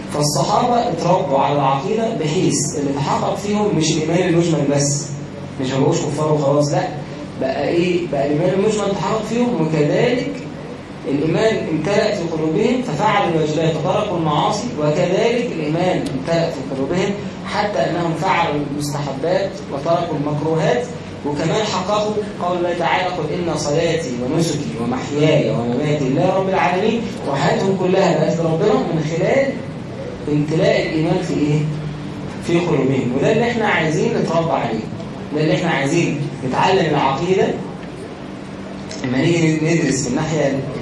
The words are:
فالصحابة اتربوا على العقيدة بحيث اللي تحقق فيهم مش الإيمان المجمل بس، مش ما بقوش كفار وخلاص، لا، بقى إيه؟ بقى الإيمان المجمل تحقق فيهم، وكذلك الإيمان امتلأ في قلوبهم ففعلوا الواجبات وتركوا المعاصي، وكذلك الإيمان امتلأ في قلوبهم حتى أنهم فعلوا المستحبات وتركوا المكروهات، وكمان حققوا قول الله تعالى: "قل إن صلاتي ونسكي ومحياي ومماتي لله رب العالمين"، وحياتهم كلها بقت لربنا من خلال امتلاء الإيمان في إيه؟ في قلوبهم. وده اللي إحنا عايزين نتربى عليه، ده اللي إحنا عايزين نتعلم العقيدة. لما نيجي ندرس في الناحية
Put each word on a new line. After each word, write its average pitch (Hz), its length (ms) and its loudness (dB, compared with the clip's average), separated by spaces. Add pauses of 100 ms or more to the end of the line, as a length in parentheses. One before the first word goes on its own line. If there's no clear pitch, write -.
(140)
فالصحابة 185 760 2
اتربوا 151 500 2
على 139 160 2
العقيدة 180 680 2
بحيث 151 580 0
اللي 139 140 0
تحقق 196 440 0
فيهم 208 400 0
مش 151 160 2
الإيمان 170 360 2
المجمل 160 360 2 (120)
بس، - 300 0 (540)
مش 127 100 -2
ما 117 100 0
بقوش 165 160 2
كفار 151 360 0
وخلاص، 147 400 2
لا، 185 160 0 (520)
بقى 135 280 -2
إيه؟ 175 440 2
بقى 143 140 0
الإيمان 147 280 2
المجمل 202 380 0
تحقق 220 320 -2
فيهم، 233 420 0
وكذلك 226 680 2 (760)
الإيمان 180 640 0
امتلأ 196 420 0
في 165 80 -4
قلوبهم 165 600 0
ففعلوا 185 520 0
الواجبات 156 420 2
وتركوا 185 400 0
المعاصي، 147 480 0 (160)
وكذلك 180 760 2
الإيمان 160 420 0
امتلأ - 520 0
في - 60 -6 (200)
قلوبهم 180 340 0 (360)
حتى 202 320 -2
أنهم 165 360 0
فعلوا 170 460 0 (120)
المستحبات 147 800 -2 (220)
وتركوا 156 440 0
المكروهات، 156 680 0 (400)
وكمان 160 380 0
حققوا 208 480 0 (300)
قول 180 160 0
الله 175 200 0
تعالى: 170 300 0
"قل 175 160 -4 (100)
إن 165 220 -2
صلاتي 156 540 0 (140)
ونسكي 160 340 0 (240)
ومحياي 135 680 2
ومماتي 131 540 0
لله 175 320 2
رب 190 120 0
العالمين"، 185 520 0 (300)
وحياتهم 170 460 2
كلها 180 420 2
بقت 160 220 2
لربنا 165 340 2
من 160 300 0 (120)
خلال 233 360 2 (800)
امتلاء 156 540 2
الإيمان 165 360 0
في 143 120 -2
إيه؟ 151 240 2 (880)
في 170 200 2
قلوبهم. 123 520 2
وده 214 140 4
اللي 233 180 2
إحنا 220 180 0
عايزين 175 500 2
نتربى 165 340 0
عليه، 113 260 -2 (560)
ده 151 60 2
اللي 160 140 4
إحنا 170 160 0
عايزين 139 500 0 (280)
نتعلم 165 420 4
العقيدة. 175 580 2 (1600)
لما 127 140 -2
نيجي 160 380 4
ندرس 156 460 2
في 123 80 -2
الناحية 143 480 0 (240)